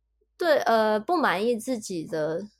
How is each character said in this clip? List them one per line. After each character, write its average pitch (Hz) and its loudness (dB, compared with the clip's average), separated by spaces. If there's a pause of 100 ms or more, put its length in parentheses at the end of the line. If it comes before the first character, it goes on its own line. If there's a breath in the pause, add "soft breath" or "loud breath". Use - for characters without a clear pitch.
(360)
对， 330 2
呃， 214 2
不 349 0
满 202 2
意 240 2
自 233 -4
己 175 -8
的 160 -2 (180)